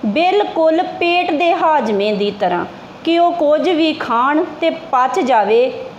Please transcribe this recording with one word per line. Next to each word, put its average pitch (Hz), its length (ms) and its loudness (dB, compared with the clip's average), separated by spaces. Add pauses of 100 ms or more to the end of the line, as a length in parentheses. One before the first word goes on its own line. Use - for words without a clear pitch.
ਬਿਲਕੁਲ 330 760 2
ਪੇਟ 349 480 0
ਦੇ 339 240 2
ਹਾਜ਼ਮੇ 226 580 0
ਦੀ 202 180 -2
ਤਰ੍ਹਾਂ, 180 340 -2 (400)
ਕਿ 330 140 2
ਉਹ 349 140 4
ਕੁਝ 302 360 0
ਵੀ 320 240 2
ਖਾਣ 285 520 0 (160)
ਤੇ 330 100 2
ਪਚ 262 500 -2
ਜਾਵੇ। 233 520 2 (260)